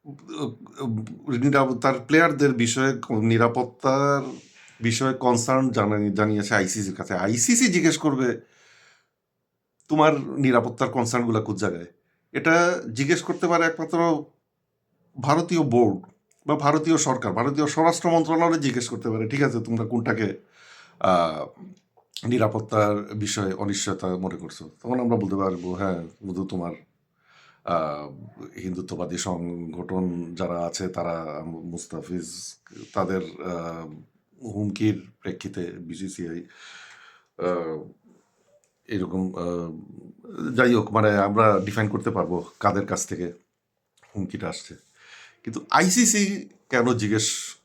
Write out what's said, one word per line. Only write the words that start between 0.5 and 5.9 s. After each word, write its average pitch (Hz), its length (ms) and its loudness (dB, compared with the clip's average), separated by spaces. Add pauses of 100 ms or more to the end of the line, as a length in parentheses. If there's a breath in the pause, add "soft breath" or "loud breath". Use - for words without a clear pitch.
নিরাপ-, 135 520 2
তার 135 140 2 (140)
প্লেয়ারদের 147 460 6
বিষয়ে 120 480 2
ক-, - 100 -8
নিরাপত্তার 127 1200 2 (480 loud breath)
বিষয়ে 117 340 0
কনসার্ন 127 560 2
জানানি-, 104 440 2